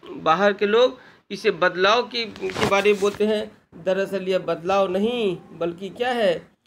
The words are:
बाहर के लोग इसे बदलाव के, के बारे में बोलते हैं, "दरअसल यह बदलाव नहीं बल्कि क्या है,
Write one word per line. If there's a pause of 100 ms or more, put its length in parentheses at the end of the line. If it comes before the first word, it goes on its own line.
(220)
बाहर
के
लोग (320)
इसे
बदलाव
के,
के
बारे
में
बोलते
हैं, (340)
"दरअसल
यह
बदलाव
नहीं (220)
बल्कि
क्या
है, (200)